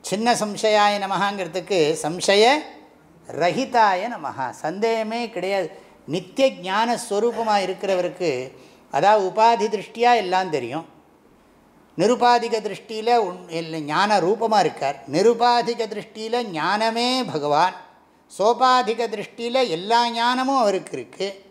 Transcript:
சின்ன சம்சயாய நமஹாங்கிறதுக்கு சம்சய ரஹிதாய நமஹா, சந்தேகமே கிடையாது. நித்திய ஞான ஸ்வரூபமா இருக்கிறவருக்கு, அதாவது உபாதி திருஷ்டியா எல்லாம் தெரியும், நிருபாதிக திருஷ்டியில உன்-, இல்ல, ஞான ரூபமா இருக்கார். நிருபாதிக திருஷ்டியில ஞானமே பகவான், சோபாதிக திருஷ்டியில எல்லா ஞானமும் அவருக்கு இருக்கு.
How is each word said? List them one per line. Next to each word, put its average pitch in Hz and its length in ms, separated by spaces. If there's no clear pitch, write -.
சின்ன 220 320
சம்சயாய 208 640
நமஹாங்கிறதுக்கு 185 920
சம்சய 202 640
ரஹிதாய 202 880
நமஹா, 127 320
சந்தேகமே 220 800
கிடையாது. 190 420
நித்திய 190 440
ஞான 202 480
ஸ்வரூபமா 220 460
இருக்கிறவருக்கு, 180 1000
அதாவது 190 380
உபாதி 220 400
திருஷ்டியா 233 460
எல்லாம் 185 340
தெரியும், 143 360
நிருபாதிக 226 640
திருஷ்டியில 214 560
உன்-, 180 340
இல்ல, 165 300
ஞான 180 400
ரூபமா 214 400
இருக்கார். 143 520
நிருபாதிக 226 760
திருஷ்டியில 220 560
ஞானமே 226 800
பகவான், 151 500
சோபாதிக 233 680
திருஷ்டியில 233 640
எல்லா 220 400
ஞானமும் 247 480
அவருக்கு 190 400
இருக்கு. - 540